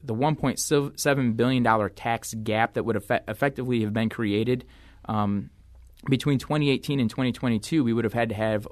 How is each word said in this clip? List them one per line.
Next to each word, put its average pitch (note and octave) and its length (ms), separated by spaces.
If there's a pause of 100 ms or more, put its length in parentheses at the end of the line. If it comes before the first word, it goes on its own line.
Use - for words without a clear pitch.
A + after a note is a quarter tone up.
the B2 100
one C#3+ 220
point C3+ 240
seven C#3 760
billion B2 300
dollar A2 260
tax - 440 (100)
gap A2 300
that A2 100
would G#2+ 120
effe-, A#2 340
effectively B2 520
have G#2 120
been A2+ 160
created, A2+ 560 (400)
um, G#2 460 (560)
between C3+ 300
twenty D3 320
eighteen C#3 300
and A2+ 100
twenty B2+ 220
twenty-two, B2 520
we A#2 80
would A2+ 120
have G#2 100
had A#2 160
to G#2 60
have G#2+ 360